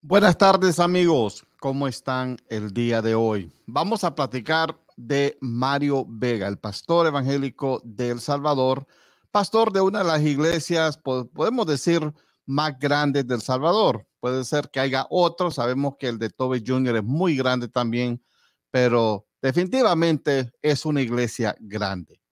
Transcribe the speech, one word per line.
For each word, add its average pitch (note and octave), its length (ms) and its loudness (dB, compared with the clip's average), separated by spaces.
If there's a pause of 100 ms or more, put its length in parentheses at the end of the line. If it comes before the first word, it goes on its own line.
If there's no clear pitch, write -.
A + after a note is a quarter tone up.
Buenas F#3+ 280 6
tardes, F#3 420 4
amigos. F3 640 2 (140)
¿Cómo C#3 260 -4
están B2+ 520 -6 (100)
el G#2+ 240 -6
día A#2 300 0
de A2+ 120 0
hoy? A2 380 0 (140)
Vamos F3 400 -2
a D#3 100 -2
platicar D3+ 640 -2 (160)
de C#3 460 -2
Mario C3+ 640 0
Vega, A2+ 400 -2
el G2+ 100 -4
pastor E3 500 0
evangélico C#3 760 -2
de A#2+ 280 -4
El A#2+ 100 -6
Salvador, C#3 680 0 (440)
pastor G#3+ 420 2
de F#3+ 80 2
una F#3+ 180 2
de F#3+ 60 0
las D#3+ 160 2
iglesias, D#3 760 0
po-, B2+ 300 -4
podemos G#3+ 400 -2
decir, D#3 460 0 (320)
más C#3+ 340 -2
grandes C#3+ 480 0
de B2 80 -2
El A2+ 60 -4
Salvador. C#3+ 680 0 (140)
Puede B2+ 240 -2
ser D3 240 -2
que C#3 100 -6
haya C3 300 -2
otro, F3 420 0
sabemos C3+ 480 -2
que C3 80 -4
el A#2 120 -4
de A2 100 -4
Toby B2+ 360 -4
junior B2+ 300 0
es A2 80 0
muy D#3 320 0
grande B2+ 320 0
también, A#2+ 560 -2 (480)
pero A#2 560 2 (140)
definitivamente E3 1200 0
es D3 240 0
una D3 160 0
iglesia A#2 580 -2
grande. G2 640 -8 (100)